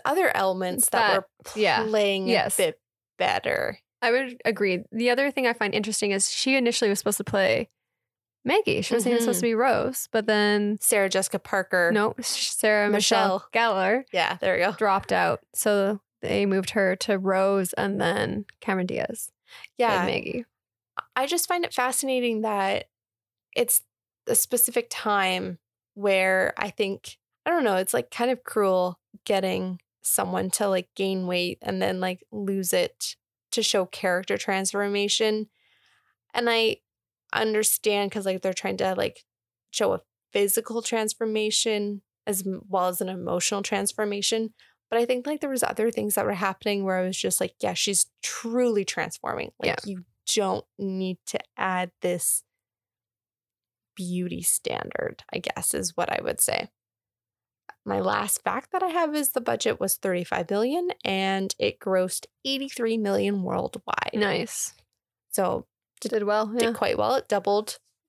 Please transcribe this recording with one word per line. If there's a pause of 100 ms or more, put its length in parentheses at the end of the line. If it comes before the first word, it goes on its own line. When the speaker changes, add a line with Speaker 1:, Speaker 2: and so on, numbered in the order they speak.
Speaker 1:
other
elements
that
Speaker 2:
That, (380)
Speaker 1:
were
Speaker 2:
yeah.
Speaker 1:
playing
Speaker 2:
Yes.
Speaker 1:
a
bit (360)
better. (220)
Speaker 2:
I
would
agree.
The
other
thing
I
find
interesting
is
she
initially
was
supposed
to
play (760)
Maggie.
She
wasn't
even
supposed
Speaker 1:
Mm-hmm.
Speaker 2:
to
be
Rose,
but
then
Speaker 1:
Sarah
Jessica
Parker.
Speaker 2:
No,
Sarah
Michelle
Speaker 1:
Michelle.
Speaker 2:
Gellar (100)
Speaker 1:
Yeah,
there
we
go.
Speaker 2:
dropped
out. (140)
So (200)
they
moved
her
to
Rose
and
then (140)
Cameron
Diaz (460)
played
Speaker 1:
Yeah.
Speaker 2:
Maggie. (680)
Speaker 1:
I
just
find
it
fascinating
that (640)
it's (460)
a
specific
time (380)
where
I
think, (280)
I
don't
know,
it's,
like,
kind
of
cruel (240)
getting (240)
someone
to,
like,
gain
weight
and
then,
like,
lose
it (360)
to
show
character
transformation. (840)
And
I (500)
understand
'cause,
like,
they're
trying
to,
like, (480)
show
a (320)
physical
transformation (240)
as
m-,
well
as
an
emotional
transformation. (360)
But
I
think,
like,
there
was
other
things
that
were
happening
where
I
was
just
like,
"Yeah,
she's (140)
truly
transforming."
Like,
Speaker 2:
Yeah. (100)
Speaker 1:
you (300)
don't (120)
need
to (180)
add (100)
this (1500)
beauty
standard, (100)
I
guess,
is
what
I
would
say. (1160)
My
last
fact
that
I
have
is
the
budget
was
thirty-five
billion (160)
and
it
grossed (200)
eighty-three
million
worldwide.
Speaker 2:
Nice. (580)
Speaker 1:
So (340)
Speaker 2:
Did
well,
Speaker 1:
did
Speaker 2:
yeah.
Speaker 1:
quite
well.
It
doubled (300)